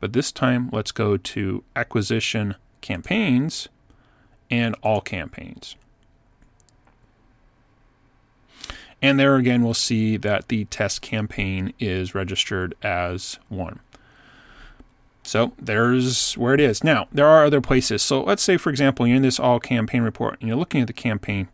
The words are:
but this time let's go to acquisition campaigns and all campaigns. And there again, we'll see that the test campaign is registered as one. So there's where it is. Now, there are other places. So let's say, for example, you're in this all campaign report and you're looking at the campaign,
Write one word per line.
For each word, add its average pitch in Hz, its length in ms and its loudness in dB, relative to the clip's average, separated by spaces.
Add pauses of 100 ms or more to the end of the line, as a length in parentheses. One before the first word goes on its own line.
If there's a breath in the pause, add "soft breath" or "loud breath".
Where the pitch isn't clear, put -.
but 107 140 -4
this 131 180 -2
time 123 400 0
let's 110 200 -4
go 104 260 0
to 101 440 -6 (140)
acquisition 110 800 -2 (260)
campaigns 160 880 -2 (800 soft breath)
and 117 320 0
all 107 200 0
campaigns. - 720 -12 (3250 loud breath)
And 139 180 4
there 139 160 6
again, 123 260 2
we'll 117 120 0
see 110 420 0
that 101 320 -2
the 107 160 -2
test - 380 -6
campaign 95 760 -6
is 92 360 -4
registered 92 680 -4
as 90 560 -4 (120)
one. 92 300 -10 (1400 loud breath)
So 117 380 -2
there's 123 760 0
where 120 200 2
it 147 60 6
is. 135 240 2
Now, 143 260 2
there 147 160 4
are 156 180 10
other 147 160 4
places. 127 400 2
So 135 220 0
let's 196 220 0
say, 185 120 4
for 165 140 0
example, 131 380 2
you're 123 80 6
in 135 60 4
this 127 180 2
all 123 180 4
campaign 117 440 -2
report 113 360 -4
and 113 100 -6
you're 113 80 0
looking 151 240 0
at 117 60 2
the 113 60 -6
campaign, 101 600 -6